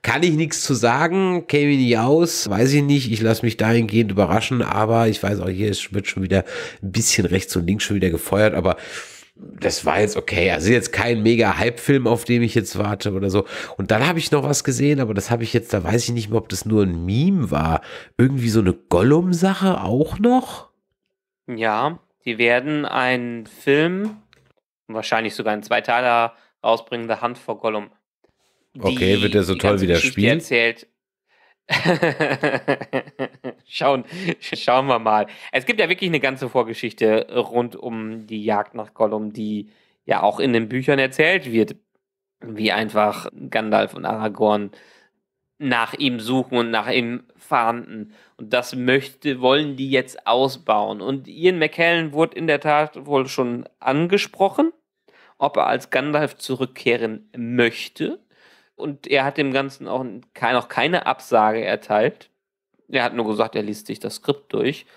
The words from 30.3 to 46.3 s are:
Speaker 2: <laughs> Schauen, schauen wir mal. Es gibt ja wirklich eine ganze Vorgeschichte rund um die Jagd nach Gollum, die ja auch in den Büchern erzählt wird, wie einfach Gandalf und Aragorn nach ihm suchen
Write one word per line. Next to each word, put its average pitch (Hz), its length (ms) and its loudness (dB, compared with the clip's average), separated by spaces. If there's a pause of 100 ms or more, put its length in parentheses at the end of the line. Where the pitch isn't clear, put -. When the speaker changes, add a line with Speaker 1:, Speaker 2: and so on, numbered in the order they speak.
Speaker 2:
<laughs> 139 1700 -2 (320)
Schauen, 131 320 0 (360)
schauen 131 480 0
wir 123 100 2
mal. 107 300 2 (240)
Es 127 160 -2
gibt 214 120 -2
ja 175 100 2
wirklich 180 200 -2
eine 156 100 0
ganze 131 300 -2
Vorgeschichte 113 840 0
rund 117 440 -2
um 110 500 -10
die 107 180 -10
Jagd 104 300 -2
nach 107 220 -14
Gollum, 107 360 -2
die 107 380 -6 (360)
ja 90 180 0
auch 104 160 2
in 127 140 2
den 113 160 0
Büchern 131 280 0
erzählt 151 540 0
wird, 110 240 2 (680)
wie 107 300 -2
einfach 107 580 0 (220)
Gandalf 107 420 0
und - 120 -12
Aragorn 107 640 0 (880)
nach 123 340 -2
ihm 123 260 -2
suchen 123 380 -2